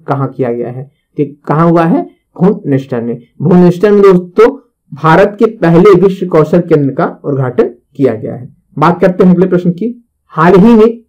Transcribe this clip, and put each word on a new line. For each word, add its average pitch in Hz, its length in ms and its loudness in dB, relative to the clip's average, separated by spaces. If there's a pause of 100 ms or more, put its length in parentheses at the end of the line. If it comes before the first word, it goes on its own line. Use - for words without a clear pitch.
कहाँ 135 200 -4
किया 131 240 -6
गया 120 160 -8
है? 127 160 -14
तो - 380 -12
ये 143 140 -8 (120)
कहाँ 156 220 0
हुआ 170 140 2
है? 247 180 0 (340)
भुवनेश्वर 139 640 -2
में। 117 180 -8 (240)
भुवनेश्वर 180 480 2
में 202 120 2
दोस्तों 196 480 2 (420)
भारत 165 460 0
के 233 80 2 (100)
पहले 175 440 4
विश्व 185 260 -2
कौशल 175 340 0
केंद्र 151 340 -2
का 175 120 -4 (180)
उद्घाटन 135 500 -4 (220)
किया 127 180 0
गया 117 200 -12
है। 120 140 -16 (300)
बात 175 220 0
करते 190 240 0
हैं 180 100 4
अगले 175 120 2
प्रश्न 180 240 -2
की। 220 240 -6 (380)
हाल 170 220 2
ही 220 200 4
में 226 240 2 (100)